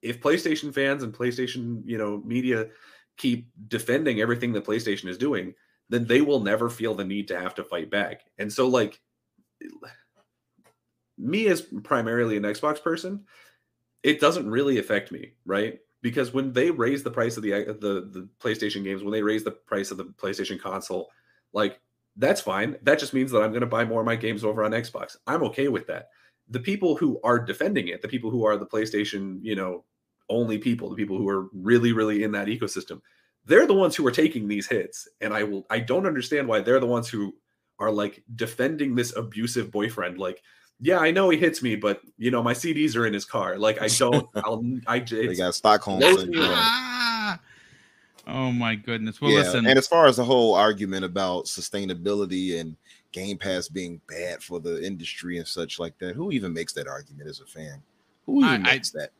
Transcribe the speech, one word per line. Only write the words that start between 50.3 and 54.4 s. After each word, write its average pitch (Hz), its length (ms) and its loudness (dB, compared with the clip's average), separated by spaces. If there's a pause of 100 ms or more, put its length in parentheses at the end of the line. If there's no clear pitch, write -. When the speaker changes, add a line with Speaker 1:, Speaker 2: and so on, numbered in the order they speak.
Speaker 2:
argument 98 480 2
about 90 400 -4
sustainability 92 1120 -4
and 80 200 -8 (340)
Game 95 260 -8
Pass 90 300 -4
being 85 400 -10
bad 85 340 -8